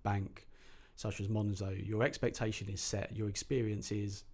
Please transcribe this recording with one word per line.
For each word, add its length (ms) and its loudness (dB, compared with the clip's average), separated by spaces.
bank 460 0
such 260 -4
as 60 0
Monzo, 580 2
your 180 2
expectation 640 0
is 140 -4
set, 340 0
your 140 0
experience 640 0
is 320 -2